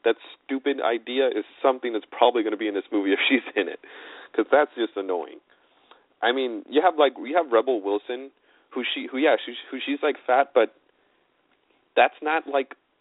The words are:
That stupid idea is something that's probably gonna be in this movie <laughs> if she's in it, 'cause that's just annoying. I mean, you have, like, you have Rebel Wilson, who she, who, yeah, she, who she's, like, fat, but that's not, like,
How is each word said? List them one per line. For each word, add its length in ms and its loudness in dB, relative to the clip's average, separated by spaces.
That 100 2
stupid 360 -4
idea 460 0
is 160 -2
something 300 0
that's 180 -6
probably 320 4
gonna 160 -2
be 120 -2
in 40 -4
this 200 -4
movie 200 2
<laughs> 40 4
if 100 2
she's 160 2
in 100 0
it, 120 -12
'cause 160 0
that's 240 4
just 220 -4
annoying. 460 -6
I 100 2
mean, 360 -4
you 140 0
have, 160 2
like, 200 4
you 200 -6
have 140 -2
Rebel 300 2
Wilson, 500 -4
who 120 -6
she, 280 -6
who, 60 -8
yeah, 180 4
she, 80 -12
who 160 -10
she's, 160 -4
like, 140 0
fat, 300 2
but 180 4
that's 260 4
not, 260 -2
like, 260 -4